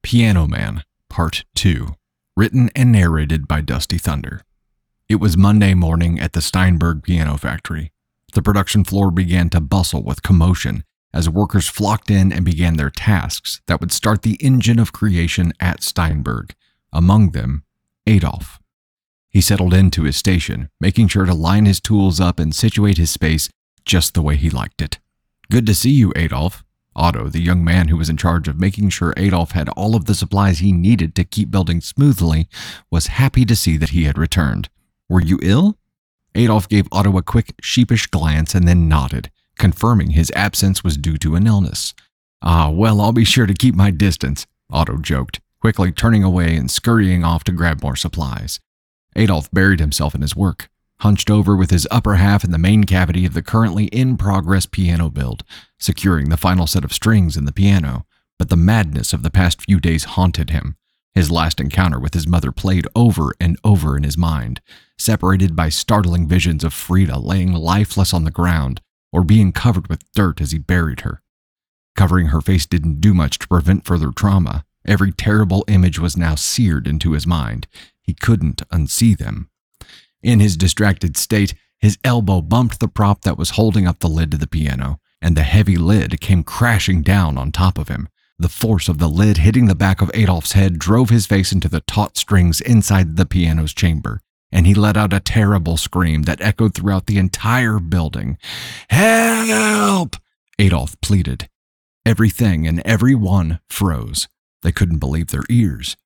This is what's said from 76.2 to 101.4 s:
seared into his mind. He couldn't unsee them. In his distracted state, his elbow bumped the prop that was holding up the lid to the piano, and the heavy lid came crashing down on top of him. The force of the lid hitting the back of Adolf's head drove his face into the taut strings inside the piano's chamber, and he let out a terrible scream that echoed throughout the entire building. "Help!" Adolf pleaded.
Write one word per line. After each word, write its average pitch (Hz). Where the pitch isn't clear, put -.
seared 76
into 78
his 73
mind. 65
He -
couldn't 87
unsee 87
them. -
In 117
his 101
distracted 90
state, 104
his 104
elbow 101
bumped 110
the 107
prop 101
that 85
was 90
holding 104
up 87
the 87
lid 78
to 78
the 73
piano, 69
and 82
the 76
heavy 92
lid 85
came 90
crashing 101
down 82
on 65
top 92
of 78
him. -
The 85
force 107
of 80
the 82
lid 92
hitting 110
the 95
back 95
of 95
Adolf's 90
head 95
drove 110
his 117
face 98
into 92
the 80
taut -
strings 87
inside 95
the 90
piano's 80
chamber, 76
and 90
he 98
let 104
out 107
a 98
terrible 98
scream 80
that 78
echoed 104
throughout 95
the 101
entire 110
building. 78
"Help!" 214
Adolf 85
pleaded. 78